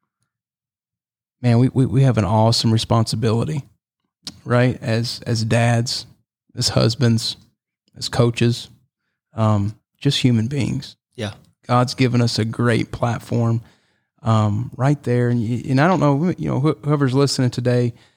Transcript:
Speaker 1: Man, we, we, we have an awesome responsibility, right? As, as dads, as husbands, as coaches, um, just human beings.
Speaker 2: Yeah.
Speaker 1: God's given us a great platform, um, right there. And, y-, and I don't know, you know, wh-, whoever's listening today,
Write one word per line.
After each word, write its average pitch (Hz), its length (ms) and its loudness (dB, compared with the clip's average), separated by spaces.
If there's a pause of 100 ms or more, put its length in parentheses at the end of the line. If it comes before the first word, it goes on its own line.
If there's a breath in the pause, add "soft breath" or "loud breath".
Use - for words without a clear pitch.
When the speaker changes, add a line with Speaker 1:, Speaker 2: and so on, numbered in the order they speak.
(1400)
Speaker 1:
Man, 120 180 2
we, 127 120 4
we, 131 160 0
we 123 160 2
have 123 160 4
an 110 60 0
awesome 110 480 2
responsibility, 113 880 -2 (800)
right? 123 380 2
As, 117 440 -4
as 113 180 -2
dads, 117 640 0 (480)
as - 140 -4
husbands, 117 680 0 (600)
as - 120 -10
coaches, 120 600 0 (640)
um, 107 400 0 (240)
just 143 200 0
human 117 280 2
beings. 131 500 -6 (180)
Speaker 2:
Yeah. 107 180 -8 (340)
Speaker 1:
God's 123 280 0
given 123 260 2
us 117 180 0
a 110 60 0
great 113 480 -2
platform, 117 680 -2 (600 soft breath)
um, 110 540 0
right 143 260 0
there. 123 280 0
And, 120 100 0
y-, 113 280 -4
and 131 120 2
I 156 80 4
don't 185 100 2
know, 143 400 2
you 156 100 -4
know, 127 120 -2
wh-, 151 240 -2
whoever's 143 300 0
listening 135 360 0
today, 123 420 0 (240 soft breath)